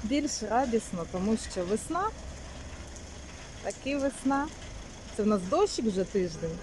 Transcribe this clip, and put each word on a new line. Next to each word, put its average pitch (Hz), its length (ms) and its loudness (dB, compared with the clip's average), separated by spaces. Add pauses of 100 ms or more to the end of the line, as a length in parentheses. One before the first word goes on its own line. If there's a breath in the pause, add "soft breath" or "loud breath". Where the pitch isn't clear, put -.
більш 285 400 2
радісно, 220 680 2
тому 202 260 2 (140)
що 180 140 0
весна, 320 440 0 (1500)
таки 262 340 -2
весна. 277 500 2 (720)
Це 214 60 2
в 202 40 6
нас 208 220 6
дощик 330 360 4
вже 196 180 4
тиждень. 165 600 0